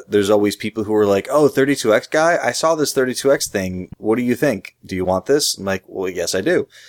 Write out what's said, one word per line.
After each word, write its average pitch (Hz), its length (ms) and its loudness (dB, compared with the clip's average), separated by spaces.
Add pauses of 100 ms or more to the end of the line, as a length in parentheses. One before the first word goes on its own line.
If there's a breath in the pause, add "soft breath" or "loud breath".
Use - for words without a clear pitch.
there's 101 220 2
always 104 260 2
people 107 280 -6
who 107 100 -4
are 107 100 4
like, 98 260 2
"Oh, 147 180 4
thirty-two 135 440 0
X 120 140 2
guy, 160 360 0
I 123 100 -2
saw 160 220 0
this 151 200 -2
thirty-two 131 380 0
X - 160 -2
thing. 92 500 -6
What 107 180 0
do 127 60 -2
you 123 140 0
think? 120 400 -2 (100)
Do 95 100 -8
you 92 80 -2
want 92 220 -2
this?" 143 320 0
I'm 98 60 -10
like, 95 220 -4
"Well, 92 220 -6
yes, 90 260 -4
I 92 80 -2
do." 147 260 0 (200 loud breath)